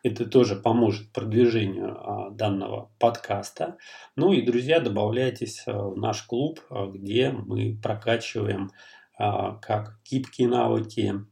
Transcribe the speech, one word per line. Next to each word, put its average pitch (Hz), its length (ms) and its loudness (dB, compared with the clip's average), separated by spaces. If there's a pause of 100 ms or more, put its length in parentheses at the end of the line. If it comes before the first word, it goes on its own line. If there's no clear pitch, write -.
Это 117 240 0
тоже 113 300 6
поможет 113 560 2
продвижению, 104 840 2
а, 101 320 -8
данного 104 680 -4
подкаста. - 800 -2 (360)
Ну 175 180 4
и, 139 100 4
друзья, 123 380 2
добавляйтесь, 113 880 -2
а, 117 60 -4 (160)
в 95 80 -6
наш 110 260 -2
клуб, 143 460 -4
а, 98 180 -6
где 98 440 0
мы 107 520 -4
прокачиваем, 104 880 -2 (480)
а, 101 380 -2
как 107 420 -6 (120)
гибкие 131 380 0
навыки 113 680 0 (180)